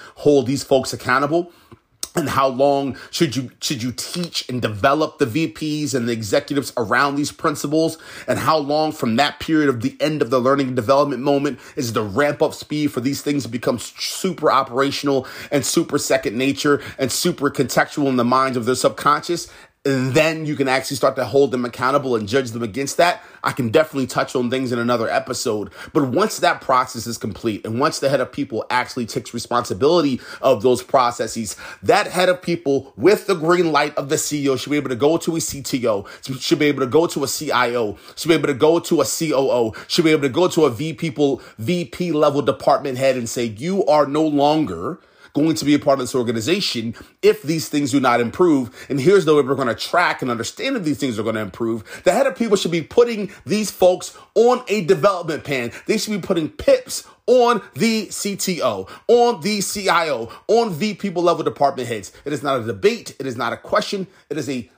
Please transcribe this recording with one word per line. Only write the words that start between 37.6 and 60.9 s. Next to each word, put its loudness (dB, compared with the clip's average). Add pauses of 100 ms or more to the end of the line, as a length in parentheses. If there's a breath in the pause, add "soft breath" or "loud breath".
O, -2 (200 loud breath)
should -8
be 6
able 2
to 2
go 4
to 2
a 4
C -2
O 2
O, 0 (140 loud breath)
should 2
be 4
able 4
to 2
go 2
to 4
a 6
V -4
P -6
people, 0 (180 loud breath)
V -2
P -4
level 2
department 0
head 2
and -4
say, -4
You -4
are 4
no 0
longer 0 (340 soft breath)
going 2
to -6
be 4
a 4
part 2
of -4
this -4
organization -2 (260 loud breath)
if 4
these -4
things 0
do 4
not 4
improve. 2
And -2
here's 6
the 6
way 6
we're 0
gonna 0
track 0
and -2
understand -4
if -4
these -2
things -4
are -2
gonna -2
improve. -6
The 6
head 6
of -2
people 2
should -2
be 0
putting -2 (140 loud breath)
these -2
folks 0 (180 loud breath)
on 4
a 0
development 2
plan. -4 (140 loud breath)
They 2
should -4
be -6
putting 0
pips -2 (180 loud breath)
on 4 (120)
the 0
C -6
T -4
O, -2 (200 loud breath)
on 4
the -2
C -4
I 2
O, -4 (160 loud breath)
on 2
V -2